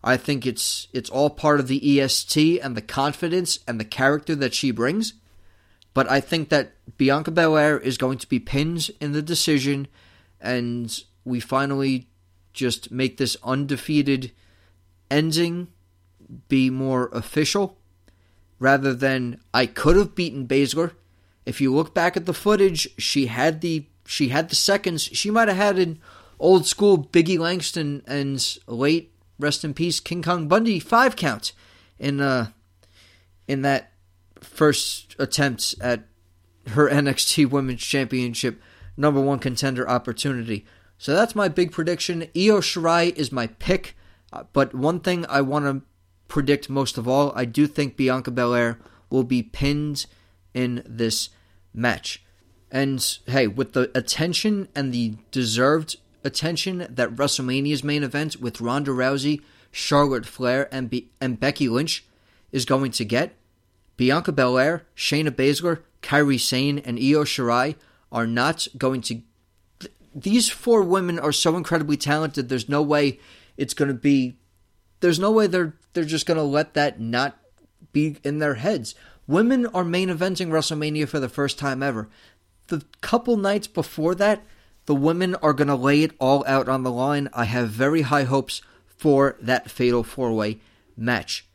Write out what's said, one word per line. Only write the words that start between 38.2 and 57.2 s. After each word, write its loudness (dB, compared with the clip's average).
number 2
one 2
contender -2
opportunity. -4
So -4
that's 2
my 0
big 0
prediction. -4
Io 4
Shirai 0
is -4
my -4
pick, -4
uh, -14
but 2
one 0
thing -2
I 0
wanna -2
predict 0
most -2
of -6
all, 2
I -2
do 2
think -4
Bianca 0
Belair 0
will 2
be 0
pinned -4
in -4
this -4
match. -4
And -2
hey, 2
with -4
the 2
attention -2
and -2
the -2
deserved 0
attention -4
that -2
WrestleMania's -2